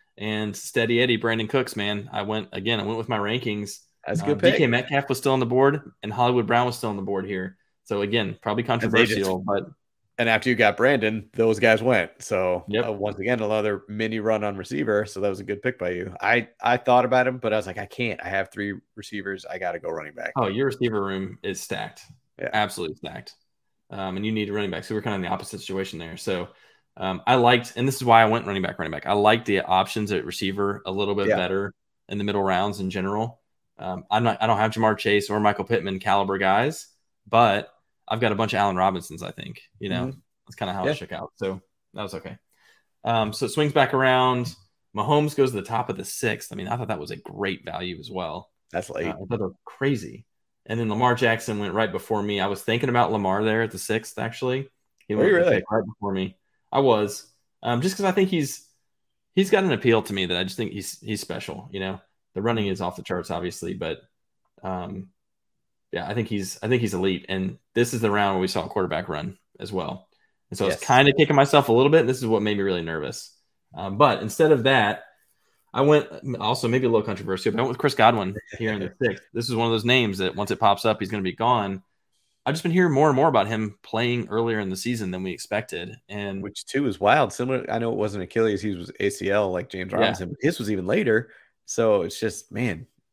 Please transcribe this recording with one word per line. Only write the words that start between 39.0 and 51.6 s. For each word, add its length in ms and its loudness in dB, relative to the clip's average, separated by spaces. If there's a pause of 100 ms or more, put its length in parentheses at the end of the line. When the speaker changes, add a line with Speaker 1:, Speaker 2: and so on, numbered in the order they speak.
Speaker 1:
I 80 -10
think, 300 -14 (180)
you 100 -8
know, 180 -2
Speaker 2:
Mm-hmm. 120 -10 (260)
Speaker 1:
that's 100 -20
kinda 180 -6
how 120 -4
Speaker 2:
Yeah. 60 0
Speaker 1:
it 60 -2
shook 160 -12
out. 240 -10
So 240 -4 (320)
that 100 -8
was 120 -10
okay. 220 -14 (680)
Um, 260 0
so 140 -4
it 40 0
swings 220 0
back 220 4
around. 600 4 (420)
Mahomes 420 2
goes 140 4
to 40 -6
the 80 -4
top 260 -4
of 60 -4
the 80 -10
sixth. 480 -6
I 40 -12
mean, 120 -8
I 80 -4
thought 140 -6
that 100 -4
was 120 -10
a 60 -8
great 460 -6
value 360 -8
as 120 -16
well. 400 -8 (220)
Speaker 2:
That's 160 -4
late. 180 -4
Speaker 1:
Uh, 40 -4
I 20 -6
thought 160 -12
that 100 -2
was 160 -4 (100)
crazy. 600 -4 (400)
And 140 -4
then 100 0
Lamar 260 2
Jackson 440 0
went 140 -4